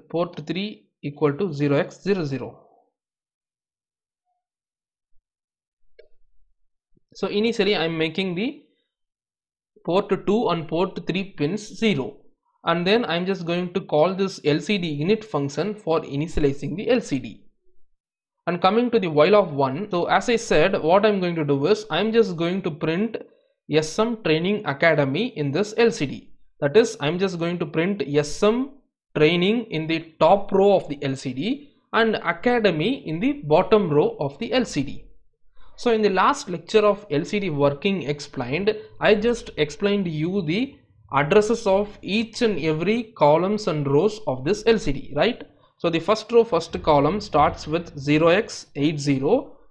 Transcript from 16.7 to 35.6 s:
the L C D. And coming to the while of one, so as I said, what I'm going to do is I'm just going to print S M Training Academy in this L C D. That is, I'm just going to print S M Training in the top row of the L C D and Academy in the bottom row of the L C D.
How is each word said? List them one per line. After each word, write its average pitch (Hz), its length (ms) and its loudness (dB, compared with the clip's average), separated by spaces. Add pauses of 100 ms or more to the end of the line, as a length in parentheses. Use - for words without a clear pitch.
the 208 140 -4
L 247 100 4
C 139 200 -4
D. 117 260 -14 (1040)
And 175 120 -4
coming 220 300 2
to 226 100 2
the 185 80 -2
while 160 280 4
of 185 180 4
one, 139 380 -2
so 175 140 0
as 190 240 0
I 240 60 4
said, 190 460 2
what 185 240 4
I'm 208 140 2
going 175 160 -2
to 160 100 -2
do 143 220 2
is 208 240 0
I'm 196 200 0
just 214 240 2
going 175 280 -2
to 175 80 -4
print 170 460 -4 (540)
S 156 280 0
M 220 240 0
Training 175 420 0
Academy 147 600 0 (100)
in 143 140 -2
this 196 260 -4
L 226 140 4
C 147 160 -4
D. - 260 -14 (260)
That 143 160 -2
is, 233 240 4
I'm 156 200 -2
just 180 180 -2
going 170 220 -4
to 170 80 -4
print 175 400 -2
S 143 340 0
M 240 300 2 (440)
Training 175 500 4
in 160 200 -4
the 160 340 -6
top 180 320 4
row 196 240 6
of - 140 -2
the 143 140 -8
L 135 120 -2
C 131 180 -8
D 180 420 -6 (180)
and 220 220 2
Academy 208 920 0
in 160 120 -6
the 285 240 -2
bottom 185 480 2
row 156 280 2
of 143 200 -6
the 240 120 -6
L 254 140 2
C - 160 -4
D. - 240 -8 (720)